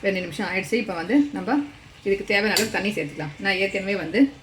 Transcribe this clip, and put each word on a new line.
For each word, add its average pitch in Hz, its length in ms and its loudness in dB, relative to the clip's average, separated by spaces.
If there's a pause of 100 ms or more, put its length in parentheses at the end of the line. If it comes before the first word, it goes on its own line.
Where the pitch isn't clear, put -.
ரெண்டு 190 180 0
நிமிஷம் 175 260 -6
ஆயிடுச்சு. 185 340 -2
இப்ப 202 160 -6
வந்து 196 180 2 (200)
நம்ம 220 200 0 (480)
இதுக்கு 196 260 0
தேவையான 202 260 4
அளவு 220 180 0
தண்ணி 190 200 0
சேர்த்துக்கலாம். 147 380 -6 (120)
நான் 190 180 2
ஏற்கனவே 196 400 -2
வந்து 180 180 4 (200)